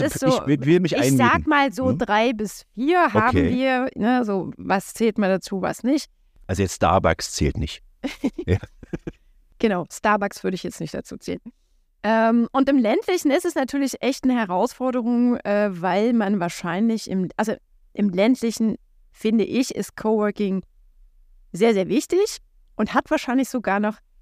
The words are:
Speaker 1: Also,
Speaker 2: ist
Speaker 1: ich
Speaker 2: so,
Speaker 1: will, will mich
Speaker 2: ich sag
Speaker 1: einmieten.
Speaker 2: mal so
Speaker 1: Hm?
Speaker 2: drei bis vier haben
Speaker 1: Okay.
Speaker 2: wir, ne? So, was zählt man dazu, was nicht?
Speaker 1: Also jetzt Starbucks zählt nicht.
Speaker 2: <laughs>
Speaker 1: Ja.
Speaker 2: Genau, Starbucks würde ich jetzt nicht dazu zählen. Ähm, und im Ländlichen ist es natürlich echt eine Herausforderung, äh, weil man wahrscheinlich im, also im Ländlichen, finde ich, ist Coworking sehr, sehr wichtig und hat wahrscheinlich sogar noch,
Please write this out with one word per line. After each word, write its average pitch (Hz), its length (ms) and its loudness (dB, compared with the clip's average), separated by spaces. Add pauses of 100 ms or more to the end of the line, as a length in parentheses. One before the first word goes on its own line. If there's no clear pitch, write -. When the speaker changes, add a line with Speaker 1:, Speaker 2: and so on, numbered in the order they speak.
Speaker 1:
Also, 170 40 0
Speaker 2:
ist - 100 -2
Speaker 1:
ich - 180 2
Speaker 2:
so, - 140 -2
Speaker 1:
will, 139 180 0
will 170 140 6
mich 180 140 0
Speaker 2:
ich 135 240 4
sag 247 180 6
Speaker 1:
einmieten. 339 140 -2
Speaker 2:
mal 277 240 2
so 262 160 -2
Speaker 1:
Hm? 247 80 0
Speaker 2:
drei 214 360 2
bis 214 300 -8 (100)
vier 311 400 2
haben 220 240 2
Speaker 1:
Okay. 277 120 2
Speaker 2:
wir, 254 460 0
ne? 247 300 2
So, 196 320 -2
was 185 360 -4
zählt 226 240 0
man 202 120 2
dazu, 190 320 -2
was 170 220 -4
nicht? 262 260 0 (380)
Speaker 1:
Also 90 140 -2
jetzt 95 140 -2
Starbucks 82 580 2
zählt 71 240 0
nicht. - 240 -6 (220)
Speaker 2:
<laughs> - 420 -6
Speaker 1:
Ja. 185 120 2 (1040)
Speaker 2:
Genau, 185 320 0
Starbucks 208 520 -2
würde 190 120 -2
ich - 80 -8
jetzt - 180 -10
nicht 160 120 -8
dazu - 240 -10
zählen. 180 220 -8 (640)
Ähm, 226 480 2
und 269 160 2
im 277 100 4
Ländlichen 294 540 0
ist 330 140 2
es 349 100 -4
natürlich 277 460 -2
echt 254 240 -2
eine 254 100 2
Herausforderung, 240 1040 0
äh, 208 340 0
weil 185 400 0
man 208 300 0
wahrscheinlich 180 680 -2
im, 185 280 -2
also 208 160 -2 (400)
im 208 160 0
Ländlichen, 220 640 0 (360)
finde 220 340 0
ich, - 280 -2
ist - 220 -8
Coworking 208 680 -2 (920)
sehr, 220 200 4
sehr 190 140 0
wichtig 330 520 0 (360)
und 220 180 -4
hat 277 160 0
wahrscheinlich 262 380 -2
sogar 202 320 -2
noch, 214 200 -4 (220)